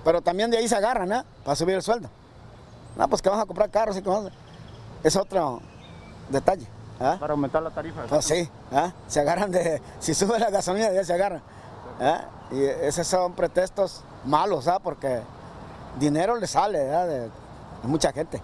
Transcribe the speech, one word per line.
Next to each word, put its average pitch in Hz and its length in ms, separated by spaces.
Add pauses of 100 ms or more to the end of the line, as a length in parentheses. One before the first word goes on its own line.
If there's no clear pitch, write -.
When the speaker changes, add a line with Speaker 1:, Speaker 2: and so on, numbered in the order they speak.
Speaker 1:
pero 170 160
también 196 300
de 226 80
ahí 226 100
se 226 80
agarran, 202 360
¿eh? 247 100 (220)
Para 139 120
subir 180 180
el 185 80
sueldo. 208 260 (880)
No, - 120
pues - 140
que 190 60
vas 208 120
a 208 60
comprar 185 240
carros 214 260
y 190 60
que 202 60
vas 196 180
a, - 40 (760)
es 156 100
otro 175 460 (720)
detalle, 139 360 (320)
¿ah? 139 220
Speaker 2:
Para 151 140
aumentar 147 280
la 160 80
tarifa. 156 380
Speaker 1:
Pues 151 160
sí, 165 240 (240)
¿ah? 160 200 (140)
Se - 140
agarran 175 300
de, 170 320 (160)
si 160 160
sube 214 240
la 226 120
gasolina 196 420
ya 190 120
se 175 80
agarran, 185 300 (580)
¿ah? 143 220 (280)
Y 131 140
esos 143 420
son 180 280
pretextos 180 680 (220)
malos, 151 440
¿ah? 180 140
Porque 135 380 (760)
dinero 156 380
le 196 100
sale, 156 480
¿ah? 180 120
De, 143 140
de 113 80 (560)
mucha 147 260
gente. 127 340